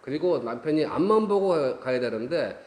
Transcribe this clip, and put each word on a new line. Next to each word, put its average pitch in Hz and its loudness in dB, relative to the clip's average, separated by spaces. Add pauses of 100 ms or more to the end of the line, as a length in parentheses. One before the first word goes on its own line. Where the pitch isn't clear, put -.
그리고 151 0
남편이 139 -2
앞만 214 2
보고 196 2
가-, 147 0
가야 127 -2
되는데, 120 -4